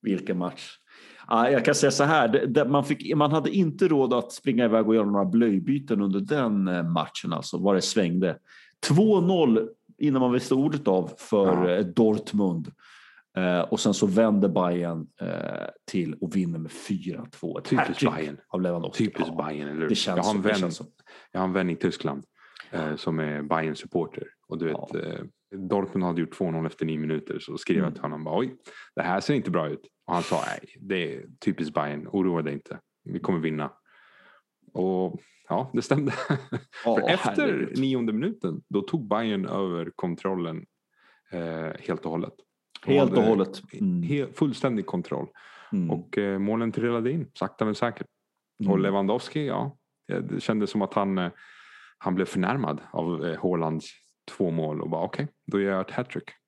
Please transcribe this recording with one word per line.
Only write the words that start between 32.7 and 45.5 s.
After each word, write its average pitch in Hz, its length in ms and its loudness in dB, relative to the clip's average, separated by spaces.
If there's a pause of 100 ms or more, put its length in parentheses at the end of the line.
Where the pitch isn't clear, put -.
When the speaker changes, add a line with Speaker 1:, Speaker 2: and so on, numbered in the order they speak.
Speaker 2:
Vi - 160 -8
kommer 90 200 0
vinna." 76 320 -2 (1000)
Och 92 460 0 (300)
ja, 120 240 -2
det - 80 2
stämde. 143 300 0 (180)
<laughs> - 560 -6
Speaker 1:
Ja, 117 100 2
Speaker 2:
För - 140 2
efter 160 320 0
Speaker 1:
herregud. - 380 0
Speaker 2:
nionde 127 340 0
minuten, 117 560 -4
då 101 120 0
tog 107 260 -4
Bayern 104 380 0
över 87 500 -4
kontrollen, 85 720 -4 (640)
eh, 80 560 -6
helt - 180 -4
och 80 60 -4
hållet. 82 220 -4 (520)
De 135 80 4
Speaker 1:
Helt 135 180 6
och 95 60 4
Speaker 2:
hade 110 120 6
Speaker 1:
hållet. 98 320 2 (120)
Mm. 90 300 0
Speaker 2:
he-, 139 300 -2
fullständig 123 520 0
kontroll. 71 420 -4 (440)